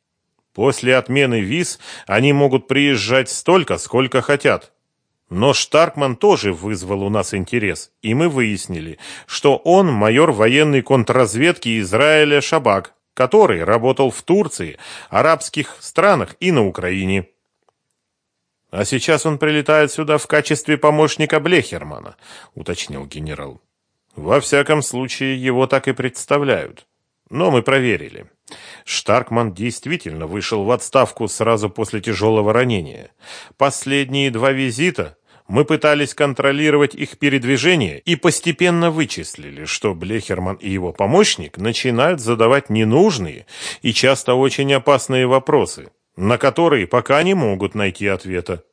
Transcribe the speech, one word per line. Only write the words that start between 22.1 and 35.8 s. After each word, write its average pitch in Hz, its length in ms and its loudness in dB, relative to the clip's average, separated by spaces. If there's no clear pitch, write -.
уточнил 71 520 -10
генерал. 73 560 -12
«Во 98 260 2
всяком 143 420 2
случае, 131 600 -6
его 131 240 2
так 135 220 0
и 135 40 0
представляют. 127 920 -2
Но 170 220 -2
мы 123 120 2
проверили. 123 640 -2
Штаркман 117 680 -2
действительно 101 720 -8
вышел 85 380 -4
в 110 60 0
отставку 120 580 0
сразу 110 400 0
после 107 320 -6
тяжелого 107 520 0
ранения. 104 580 -2
Последние 139 720 0
два 123 220 0
визита 131 640 -4
мы 120 160 2
пытались 147 500 0